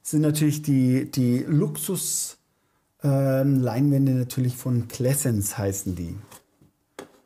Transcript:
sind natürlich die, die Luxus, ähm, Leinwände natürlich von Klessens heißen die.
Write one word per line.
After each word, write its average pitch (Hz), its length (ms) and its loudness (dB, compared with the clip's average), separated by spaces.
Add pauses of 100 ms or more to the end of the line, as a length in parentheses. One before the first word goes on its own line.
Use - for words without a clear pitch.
sind 151 180 0
natürlich 151 400 2
die, 131 500 2
die 123 280 2
Luxus, - 960 -2 (680)
ähm, 135 600 2
Leinwände 135 500 2
natürlich 127 460 -2
von 120 300 -2
Klessens 120 680 -2
heißen 98 380 -4
die. 85 200 -8 (1120)